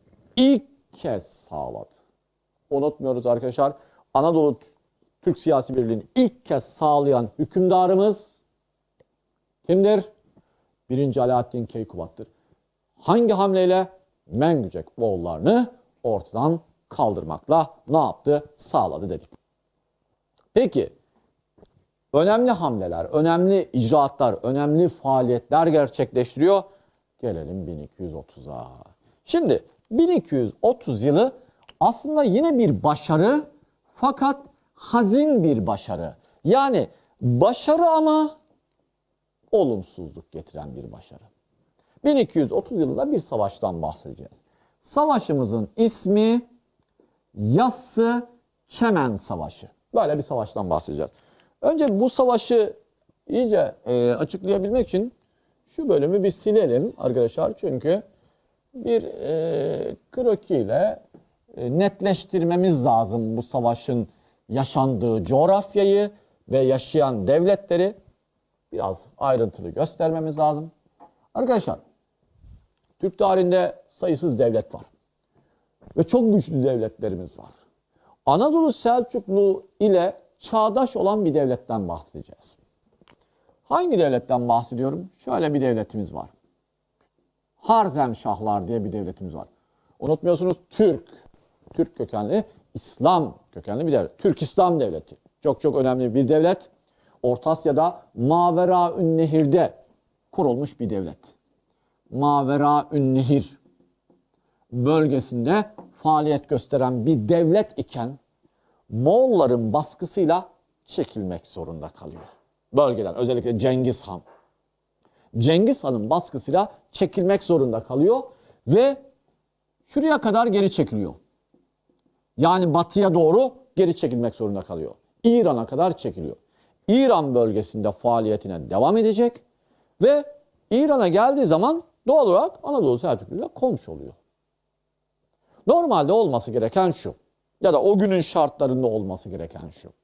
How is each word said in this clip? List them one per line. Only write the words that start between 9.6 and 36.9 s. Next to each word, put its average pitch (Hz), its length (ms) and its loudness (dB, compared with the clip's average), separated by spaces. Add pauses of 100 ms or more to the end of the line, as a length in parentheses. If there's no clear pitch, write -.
kimdir? 196 420 2 (800)
Birinci 131 320 0
Alaaddin 123 440 -2
Keykubat'tır. 104 600 -12 (720)
Hangi 220 340 2
hamleyle? 185 540 2 (380)
Mengücek 113 600 -2 (120)
oğullarını 107 680 0 (360)
ortadan 123 560 -2 (300)
kaldırmakla 107 840 -2 (140)
ne 147 100 2
yaptı? 147 460 0 (120)
Sağladı 90 540 -4
dedik. - 200 -10 (1200)
Peki, 214 360 0 (1200)
önemli 214 380 4
hamleler, 101 540 -4
önemli 170 680 2
icraatlar, 127 720 2
önemli 147 460 2
faaliyetler 135 800 0
gerçekleştiriyor. 147 960 0 (580)
Gelelim 87 460 -8
bin 82 120 -12
iki 73 240 -16
yüz 82 100 -12
otuza. 67 540 -16 (580)
Şimdi 294 380 0 (280)
bin 320 160 2
iki 349 280 -2
yüz 120 160 -2 (100)
otuz 208 400 -2
yılı 170 320 2 (460)
aslında 294 440 0
yine 269 340 2
bir 156 260 2
başarı 170 600 2 (520)
fakat 269 460 -2 (320)
hazin 240 720 2
bir 117 240 2
başarı. 90 480 -6 (280)
Yani 240 440 2 (340)